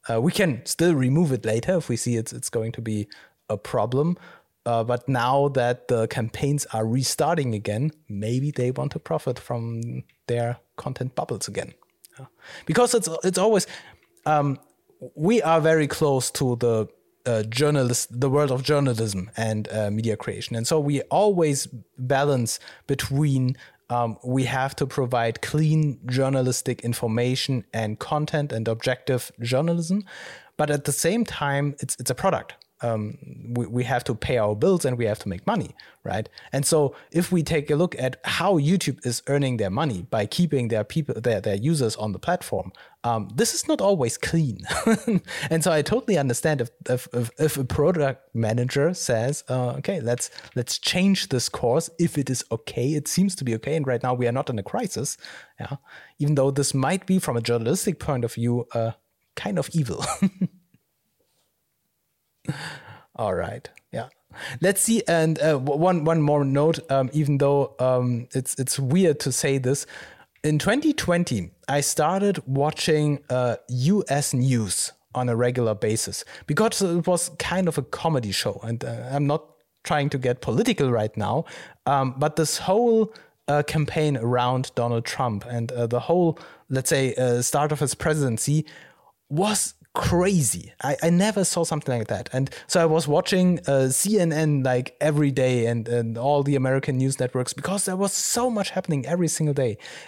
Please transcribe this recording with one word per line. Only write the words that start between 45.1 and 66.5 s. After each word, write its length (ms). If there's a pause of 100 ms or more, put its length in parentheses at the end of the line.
And 140
so 80
I 80
totally 380
understand 420
if, 100 (160)
if, 280
if, 240
if 180
a 80
product 720
manager 580
says, 560
uh, 300
"Okay, 220
let's, 300 (240)
let's 240
change 500
this 200
course 400 (100)
if 200
it 100
is 220
okay. 420
It 160
seems 280
to 80
be 100
okay. 220
And 100
right 160
now 100
we 160
are 40
not 180
in 80
a 40
crisis." 540 (420)
Yeah. 180 (420)
Even 160
though 160
this 240
might 320
be, 120
from 180
a 40
journalistic 580
point 260
of 100
view, 400
uh, 180 (440)
kind 220
of 140
evil. 360
<laughs> 60 (3000)
All 160
right. 380 (200)
Yeah. 180 (520)
Let's 220
see. 260
And, 300
uh, 140
w-, 260
one, 260
one 160
more 240
note, 340 (120)